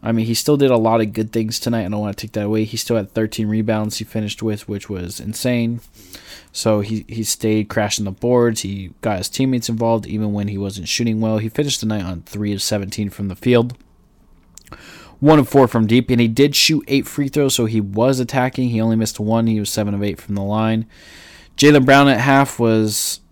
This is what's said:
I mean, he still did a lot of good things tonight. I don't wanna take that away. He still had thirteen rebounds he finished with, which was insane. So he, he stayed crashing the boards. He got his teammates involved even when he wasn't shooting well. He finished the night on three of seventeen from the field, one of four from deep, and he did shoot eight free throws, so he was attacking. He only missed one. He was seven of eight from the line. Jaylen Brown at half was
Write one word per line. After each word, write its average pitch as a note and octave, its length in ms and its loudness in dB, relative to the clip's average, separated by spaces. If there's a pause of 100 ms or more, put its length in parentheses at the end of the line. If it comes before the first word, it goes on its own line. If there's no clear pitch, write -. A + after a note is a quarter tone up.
I A2+ 120 -4
mean, A2+ 140 0
he A#2 80 -2
still D3 220 2
did C#3 140 4
a A#2+ 60 4
lot A2+ 240 4
of G#2+ 120 -2
good G#2+ 200 -4
things A2+ 260 -2
tonight. A2+ 280 -4
I - 20 -6
don't G#2 120 -4
wanna G#2 140 -4
take G#2+ 180 -12
that G#2 140 -4
away. A2 160 0
He A2 140 -6
still A#2 200 -2
had G2 140 -4
thirteen A2 380 -2
rebounds G#2+ 500 -2
he A2 60 -8
finished G#2+ 400 -8
with, G#2 240 -4
which G2+ 200 -8
was F2+ 300 -10
insane. A#2 600 -2 (760)
So A2 260 0
he, G#2+ 280 -6
he A2 140 -8
stayed G#2+ 480 -2
crashing G#2 340 -2
the G2 60 -6
boards. A#2+ 500 2
He G2 400 -8
got G#2+ 160 -2
his F#2 140 -6
teammates C3 400 -2
involved A2+ 360 0
even G#2+ 280 -4
when G#2 140 -4
he G2+ 100 -6
wasn't G2 280 -6
shooting A2+ 320 -2
well. A2 200 0
He G#2+ 100 -4
finished C#3+ 320 -4
the A2 60 -6
night G#2+ 180 -4
on F2 180 -8
three G#2 300 -6
of G2 80 -6
seventeen G2+ 480 -4
from G2+ 200 -8
the F#2 80 -8
field, B2 380 2 (1500)
one D3+ 180 6
of C#3 100 2
four - 180 6
from A2+ 200 2
deep, A#2+ 240 2
and B2 100 4
he A#2 80 4
did C#3 280 4
shoot - 320 2
eight C3+ 180 0
free C#3+ 220 -4
throws, C3+ 260 0
so A#2 120 2
he A2 140 0
was A2 380 0
attacking. B2+ 500 -2
He A2+ 120 0
only A2+ 160 2
missed A2 240 -2
one. A2+ 260 0
He A2 140 0
was G2+ 100 -6
seven G#2 240 -2
of G2+ 80 -4
eight G#2 180 -4
from - 140 -8
the G2+ 80 -4
line. A2 420 -2 (720)
Jaylen C#3+ 300 6
Brown C#3 220 8
at B2 120 2
half C3+ 380 2
was A2 640 0 (120)